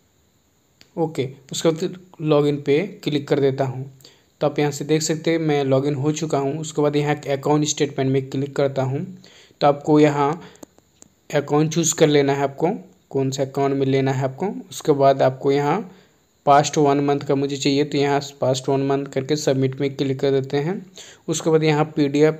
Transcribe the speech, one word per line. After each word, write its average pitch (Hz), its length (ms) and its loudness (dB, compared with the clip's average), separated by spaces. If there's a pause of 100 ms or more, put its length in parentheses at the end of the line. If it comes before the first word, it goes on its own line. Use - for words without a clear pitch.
(960)
ओके, 156 300 -2 (240)
उसके 165 180 0
बाद 165 280 -4 (260)
लॉगिन 147 380 2
पे 143 160 2 (260)
क्लिक 143 240 -4
कर 143 120 0
देता 135 260 0
हूँ। 131 200 -8 (560)
तो 151 60 0
आप 139 120 -2
यहाँ 147 120 0
से 143 140 -10
देख 156 160 0
सकते 160 300 -2
हैं 165 80 0
मैं 147 240 0
लॉगिन 135 320 0
हो 143 160 -2
चुका 156 260 -4
हूँ। 139 220 -2
उसके 156 220 -4
बाद 147 140 2
यहाँ 147 200 0 (140)
अकाउंट 147 360 0
स्टेटमेंट 135 460 -2
में 135 180 -2
क्लिक 139 260 -6
करता 135 280 0
हूँ। 135 180 -4 (600)
तो 151 60 4
आपको 151 320 4
यहाँ 143 300 4 (1080)
अकाउंट 147 380 2
चूज़ 160 220 -2
कर 160 120 4
लेना 143 260 4
है, 143 100 0
आपको 143 260 -2 (400)
कौन 135 220 -2
सा 139 120 -4
अकाउंट 139 320 0
में 139 100 0
लेना 135 260 2
है 135 120 -2
आपको। 185 300 -4 (160)
उसके - 240 -2
बाद 139 280 4
आपको 131 300 2
यहाँ 143 280 0 (680)
पास्ट 147 320 4
वन 143 220 4
मंथ 143 200 0
का 139 160 -2
मुझे 139 220 -2
चाहिए, 139 260 0
तो 151 140 -2
यहाँ 139 220 2 (220)
पास्ट 131 280 -2
वन 135 140 0
मंथ 139 220 -2
करके 139 300 -4
सबमिट 135 460 0
में 135 140 -2
क्लिक 135 240 -2
कर 139 120 0
देते 135 260 -2
हैं। 156 160 -2 (540)
उसके 165 220 -4
बाद 156 140 4
यहाँ 151 240 2
पीडीएफ़ 151 520 2